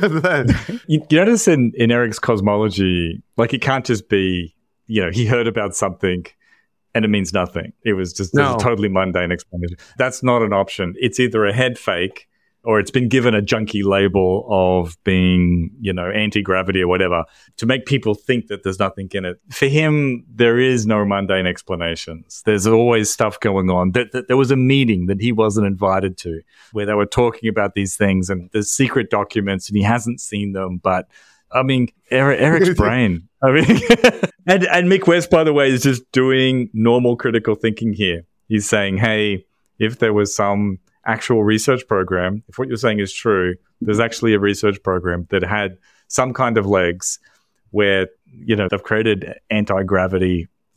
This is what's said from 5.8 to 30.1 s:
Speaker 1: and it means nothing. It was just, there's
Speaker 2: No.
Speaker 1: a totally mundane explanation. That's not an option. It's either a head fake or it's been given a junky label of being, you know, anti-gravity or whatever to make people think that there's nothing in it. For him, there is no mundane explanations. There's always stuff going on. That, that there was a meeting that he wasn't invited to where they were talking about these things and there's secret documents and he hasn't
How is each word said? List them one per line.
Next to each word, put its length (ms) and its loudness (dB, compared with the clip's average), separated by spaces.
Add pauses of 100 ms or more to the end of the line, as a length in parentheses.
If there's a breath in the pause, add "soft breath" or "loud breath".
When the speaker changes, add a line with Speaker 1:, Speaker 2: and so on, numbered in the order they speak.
Speaker 1:
and 100 0
it 40 0
means 240 -2
nothing. 400 -4 (120)
It 100 0
was 180 -4
just, 220 -6
there's 160 2
Speaker 2:
No. 60 -2
Speaker 1:
a 40 -2
totally 280 0
mundane 440 0
explanation. 440 -8 (200 soft breath)
That's 260 -4
not 200 2
an 100 0
option. 460 -2
It's 200 -2
either 280 0
a 60 0
head 260 -2
fake 500 -6 (360)
or 140 2
it's 140 -2
been 160 0
given 260 2
a 80 2
junky 400 -2
label 680 2
of 540 0
being, 640 2 (120)
you 120 -4
know, 160 -6
anti-gravity 720 0
or 60 2
whatever 380 0 (320 soft breath)
to 100 -6
make 200 -2
people 280 -2
think 320 -4
that 160 -10
there's 160 -4
nothing 360 -4
in 100 -6
it. 160 -10 (100)
For 160 -2
him, 680 0
there 280 4
is 260 2
no 180 2
mundane 420 0
explanations. 1000 -8
There's 180 2
always 460 4
stuff 300 -2
going 280 0
on. 240 2
That, 200 -2
that 160 -6
there 80 2
was 160 2
a 40 4
meeting 500 2
that 140 -2
he 120 -2
wasn't 340 0
invited 520 -2
to 220 -10 (300 soft breath)
where 160 -6
they 80 -2
were 120 0
talking 420 -2
about 260 -2
these 220 -4
things 340 0
and 220 -8
there's 180 -4
secret 400 -2
documents 580 -2
and 80 -4
he 60 2
hasn't 380 -2